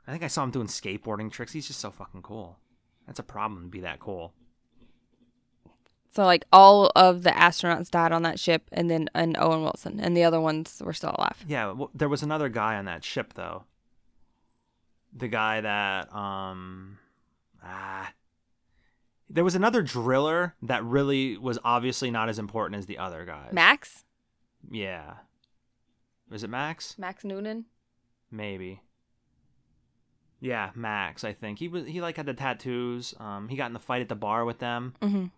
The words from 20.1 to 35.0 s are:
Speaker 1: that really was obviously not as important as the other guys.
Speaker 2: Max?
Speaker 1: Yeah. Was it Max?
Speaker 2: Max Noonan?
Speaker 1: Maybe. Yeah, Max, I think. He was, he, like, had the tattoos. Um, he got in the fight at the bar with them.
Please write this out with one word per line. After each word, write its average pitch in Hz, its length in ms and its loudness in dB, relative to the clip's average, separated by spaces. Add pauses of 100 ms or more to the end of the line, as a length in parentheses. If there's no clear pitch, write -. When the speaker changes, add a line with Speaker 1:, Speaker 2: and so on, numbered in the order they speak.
Speaker 1:
that 117 220 -4
really 135 520 0
was 117 280 -4
obviously 120 480 0
not 113 160 0
as 110 100 -6
important 101 400 -6
as 92 80 -10
the 104 120 -12
other 87 260 -10
guys. 78 280 -14
Speaker 2:
Max? 190 520 2 (680)
Speaker 1:
Yeah. 95 440 -10 (1160)
Was 107 140 -10
it 104 60 -10
Max? 147 460 -8
Speaker 2:
Max 190 280 -12
Noonan? 214 400 -10 (680)
Speaker 1:
Maybe. 95 520 -12 (1600)
Yeah, 117 360 -6
Max, 104 480 -6
I 104 80 -6
think. 104 260 -10
He 165 80 -8
was, 170 200 -10
he, 165 140 -10
like, 170 180 -8
had 147 80 -8
the 131 80 -6
tattoos. 123 840 -6
Um, 104 300 -10
he 135 80 -10
got 135 100 -6
in 117 60 -10
the 113 80 -12
fight 123 220 -4
at 110 60 -8
the 117 60 -6
bar 110 300 -2
with 117 160 -6
them. 123 420 -6